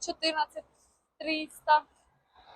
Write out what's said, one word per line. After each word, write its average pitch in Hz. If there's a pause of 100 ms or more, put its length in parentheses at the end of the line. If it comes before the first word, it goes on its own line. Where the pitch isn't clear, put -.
чотирнадцять 311 (540)
триста. 311 (720)